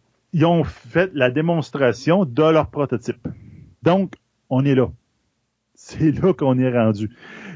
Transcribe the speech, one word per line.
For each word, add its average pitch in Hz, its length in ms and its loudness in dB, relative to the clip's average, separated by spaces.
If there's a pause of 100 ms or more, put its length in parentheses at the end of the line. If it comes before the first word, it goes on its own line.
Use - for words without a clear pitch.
(320)
ils 160 120 2
ont 170 200 4
fait 170 500 -4
la 127 160 2
démonstration 156 920 0
de 127 180 -2
leur 156 260 2
prototype. - 600 -6 (560)
Donc, 180 300 0 (360)
on 131 140 0
est 143 100 2
là. 127 140 2 (840)
C'est - 360 -4 (100)
là 180 140 2
qu'on 131 240 0
est 127 180 0
rendu. 110 340 0 (460)